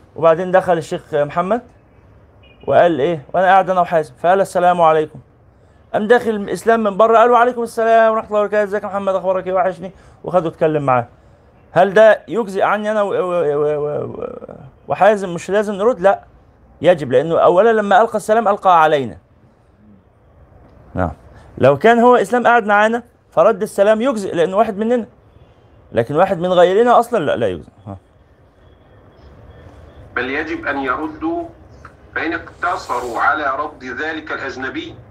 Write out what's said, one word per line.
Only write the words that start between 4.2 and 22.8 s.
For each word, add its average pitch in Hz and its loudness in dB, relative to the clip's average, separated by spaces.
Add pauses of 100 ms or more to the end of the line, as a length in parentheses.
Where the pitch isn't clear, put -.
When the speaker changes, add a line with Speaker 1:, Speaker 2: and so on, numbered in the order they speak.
Speaker 1:
فقال: 185 2
"السلام 180 0
عليكم." 156 2 (760)
قام 208 -2
داخل 240 2
الإسلام 214 -2
من 196 -4
بره 220 4
قال: 240 4
"وعليكم 240 2
السلام 226 2
ورحمة 220 -4
الله 208 -2
وبركاته، 208 -2
ازيك 202 -6
يا 208 -10
محمد، 196 -4
أخبارك 185 -2
إيه؟ 185 -6
وحشني." 180 -4 (320)
وخده 165 -2
اتكلم 156 -2
معاه. 127 0 (640)
هل 185 2
ده 214 6
يجزئ 196 -4
عني 208 -2
أنا 214 -2
و-، 202 -2
و-، 165 -2
و-، 147 -2
و-، 143 -6
و-، - -14 (320)
وحازم 190 0
مش 165 -10
لازم 208 -2
نرد؟ 202 -2
لا، 190 0 (580)
يجب، 147 0
لأنه 147 0
أولًا 190 4
لما 202 2
ألقى 226 -2
السلام 220 0
ألقى 190 4
علينا. 143 0 (1800)
نعم. 87 -4 (460)
لو 127 4
كان 233 4
هو 247 6
إسلام 226 0
قاعد 233 2
معانا 214 2 (280)